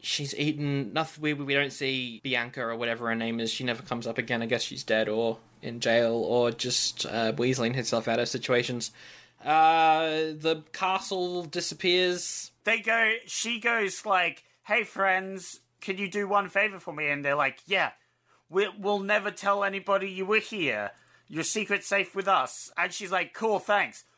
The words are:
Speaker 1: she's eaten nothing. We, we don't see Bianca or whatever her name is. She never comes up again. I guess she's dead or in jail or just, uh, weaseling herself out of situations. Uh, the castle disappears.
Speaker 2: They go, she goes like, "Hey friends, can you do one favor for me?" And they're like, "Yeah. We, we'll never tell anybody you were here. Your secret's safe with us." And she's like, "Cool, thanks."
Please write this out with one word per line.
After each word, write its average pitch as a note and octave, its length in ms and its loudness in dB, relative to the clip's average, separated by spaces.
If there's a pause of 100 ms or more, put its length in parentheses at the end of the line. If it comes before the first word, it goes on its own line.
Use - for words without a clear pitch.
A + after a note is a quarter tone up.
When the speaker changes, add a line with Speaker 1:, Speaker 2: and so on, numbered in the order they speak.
Speaker 1:
she's - 360 -4
eaten C#3+ 560 -2
nothing. D#3 280 -4
We, D3+ 140 0
we C#3 200 -2
don't C#3 180 0
see B2+ 500 -4
Bianca B2 400 -2
or A#2 140 -4
whatever A#2 320 -2
her A2+ 80 2
name A2+ 240 -2
is. A2+ 100 -2
She B2+ 140 -6
never A#2+ 180 -2
comes A#2 240 -6
up A2+ 120 -4
again. A#2 220 -2
I A#2 60 -2
guess A2+ 160 0
she's - 220 -8
dead A2 240 2
or A2+ 300 0 (240)
in A#2 180 -8
jail A#2 340 4
or A#2 380 2
just, - 540 -2
uh, A2+ 260 0
weaseling B2 420 2
herself A#2 320 0
out A#2 140 2
of A#2+ 80 0
situations. A#2+ 640 0 (520)
Uh, D#3+ 920 6
the D#3+ 240 0 (100)
castle F#3 720 -2
disappears. F3+ 1080 0 (120)
Speaker 2:
They A3+ 160 2
go, A3+ 340 2 (120)
she A#3 320 -4
goes A3 480 -2
like, F3+ 380 2 (200)
"Hey A3 200 0
friends, F#3+ 760 -2 (200)
can F#3+ 180 -6
you G3 100 -4
do G3+ 200 -2
one G3 200 2
favor G3 300 0
for E3+ 140 -10
me?" D3+ 160 -4
And C#3+ 160 -2
they're C#3+ 100 2
like, C#3 320 0
"Yeah. E3+ 240 2 (580)
We, G3 200 2 (100)
we'll G3+ 220 0
never G3+ 300 0
tell G3+ 340 0
anybody G3 460 0
you F#3 160 -4
were G#3+ 120 2
here. B2 520 -2 (360)
Your D3+ 160 -6
secret's G3 440 -2
safe G3 280 0
with F#3+ 140 -2
us." D#3+ 480 0
And F3 160 -2
she's F#3 180 -10
like, F3+ 240 -2
"Cool, G#3+ 240 0
thanks." F#3 460 0 (140)